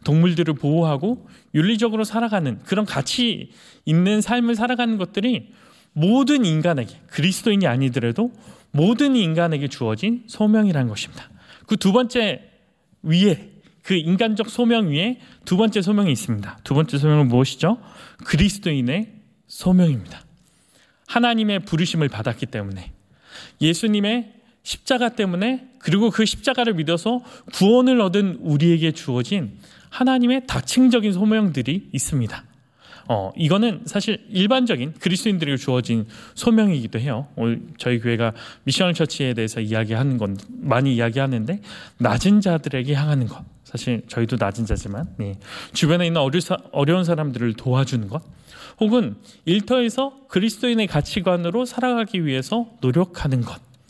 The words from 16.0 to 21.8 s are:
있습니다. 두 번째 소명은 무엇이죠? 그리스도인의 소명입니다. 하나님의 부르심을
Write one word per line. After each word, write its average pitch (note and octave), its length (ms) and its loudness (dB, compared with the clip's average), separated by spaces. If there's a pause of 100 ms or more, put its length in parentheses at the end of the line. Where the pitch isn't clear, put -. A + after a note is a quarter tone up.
있습니다. A2 520 -4
두 C#3 120 -2
번째 D3 240 0
소명은 D3+ 300 4
무엇이죠? C3+ 500 2 (460)
그리스도인의 D#3+ 880 0 (340)
소명입니다. E3+ 760 2 (840)
하나님의 A3 540 0
부르심을 D#3+ 480 0